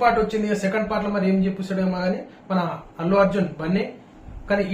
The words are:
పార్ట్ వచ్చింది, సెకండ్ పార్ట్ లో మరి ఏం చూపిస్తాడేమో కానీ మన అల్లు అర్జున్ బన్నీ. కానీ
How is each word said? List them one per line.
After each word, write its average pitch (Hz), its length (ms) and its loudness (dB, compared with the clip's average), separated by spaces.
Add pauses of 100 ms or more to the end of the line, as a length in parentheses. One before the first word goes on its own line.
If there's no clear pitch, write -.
పార్ట్ 233 200 4
వచ్చింది, 214 280 0 (160)
సెకండ్ 202 260 0
పార్ట్ 202 160 -2
లో 208 80 -2
మరి 185 160 2
ఏం 190 140 4
చూపిస్తాడేమో 185 600 -2
కానీ 202 140 0 (320)
మన 185 100 2 (420)
అల్లు 185 200 2
అర్జున్ 185 260 2 (120)
బన్నీ. 180 240 0 (640)
కానీ 202 140 2 (120)